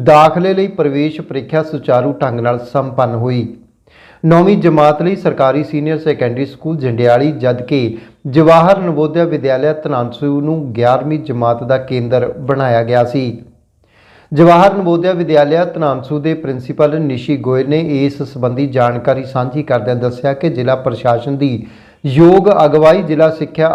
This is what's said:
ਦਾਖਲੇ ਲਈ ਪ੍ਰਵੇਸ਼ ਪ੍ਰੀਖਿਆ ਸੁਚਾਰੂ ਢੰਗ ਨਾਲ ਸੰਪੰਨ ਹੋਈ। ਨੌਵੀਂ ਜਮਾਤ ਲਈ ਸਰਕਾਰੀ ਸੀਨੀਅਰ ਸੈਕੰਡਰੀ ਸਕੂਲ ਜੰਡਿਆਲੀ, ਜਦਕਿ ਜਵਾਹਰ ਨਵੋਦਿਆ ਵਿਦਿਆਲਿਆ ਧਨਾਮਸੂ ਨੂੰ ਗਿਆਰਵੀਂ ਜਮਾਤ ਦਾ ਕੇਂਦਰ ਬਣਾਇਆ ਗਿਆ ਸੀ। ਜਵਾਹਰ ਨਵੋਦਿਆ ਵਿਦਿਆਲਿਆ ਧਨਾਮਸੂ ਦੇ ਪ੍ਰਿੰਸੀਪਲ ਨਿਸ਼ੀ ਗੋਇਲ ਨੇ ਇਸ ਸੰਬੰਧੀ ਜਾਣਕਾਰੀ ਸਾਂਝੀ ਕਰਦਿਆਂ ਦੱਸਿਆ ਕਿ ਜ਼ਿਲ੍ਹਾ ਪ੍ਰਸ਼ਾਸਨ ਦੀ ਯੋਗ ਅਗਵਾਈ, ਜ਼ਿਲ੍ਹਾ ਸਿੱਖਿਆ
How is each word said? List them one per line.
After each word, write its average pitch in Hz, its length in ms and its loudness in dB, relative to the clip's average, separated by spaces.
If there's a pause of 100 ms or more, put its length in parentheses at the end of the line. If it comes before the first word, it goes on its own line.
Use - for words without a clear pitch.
ਦਾਖਲੇ 156 520 4
ਲਈ 196 120 0
ਪ੍ਰਵੇਸ਼ 151 540 -2
ਪ੍ਰੀਖਿਆ 147 420 -4
ਸੁਚਾਰੂ 139 500 0
ਢੰਗ 127 280 -4
ਨਾਲ 120 180 -2
ਸੰਪੰਨ 127 560 -4
ਹੋਈ। 120 420 -4 (680)
ਨੌਵੀਂ 170 340 4
ਜਮਾਤ 151 440 4
ਲਈ 185 140 -2
ਸਰਕਾਰੀ 147 480 0
ਸੀਨੀਅਰ 151 340 -4
ਸੈਕੰਡਰੀ 135 480 -2
ਸਕੂਲ 160 300 -8
ਜੰਡਿਆਲੀ, 123 560 2
ਜਦਕਿ 123 680 -2 (280)
ਜਵਾਹਰ 160 520 4
ਨਵੋਦਿਆ 165 460 -2
ਵਿਦਿਆਲਿਆ 139 480 -2
ਧਨਾਮਸੂ 143 680 -4
ਨੂੰ 147 320 -4
ਗਿਆਰਵੀਂ 131 460 0
ਜਮਾਤ 120 460 -4
ਦਾ 131 140 0
ਕੇਂਦਰ 123 600 -2
ਬਣਾਇਆ 131 460 0
ਗਿਆ 120 200 0
ਸੀ। 120 380 -6 (920)
ਜਵਾਹਰ 170 420 6
ਨਵੋਦਿਆ 180 380 0
ਵਿਦਿਆਲਿਆ 156 520 2
ਧਨਾਮਸੂ 151 560 -4
ਦੇ 160 140 -2
ਪ੍ਰਿੰਸੀਪਲ 147 680 -2
ਨਿਸ਼ੀ 139 360 -4
ਗੋਇਲ 127 320 -2
ਨੇ 151 100 2 (260)
ਇਸ 143 180 -4
ਸੰਬੰਧੀ 127 440 -4
ਜਾਣਕਾਰੀ 123 580 0
ਸਾਂਝੀ 127 380 -4
ਕਰਦਿਆਂ 123 340 -2
ਦੱਸਿਆ 123 360 -4
ਕਿ 139 160 -4
ਜ਼ਿਲ੍ਹਾ 127 280 -2
ਪ੍ਰਸ਼ਾਸਨ 123 600 -2
ਦੀ 131 300 -4 (400)
ਯੋਗ 170 420 6 (160)
ਅਗਵਾਈ, 156 380 4
ਜ਼ਿਲ੍ਹਾ 160 280 2
ਸਿੱਖਿਆ 160 440 -2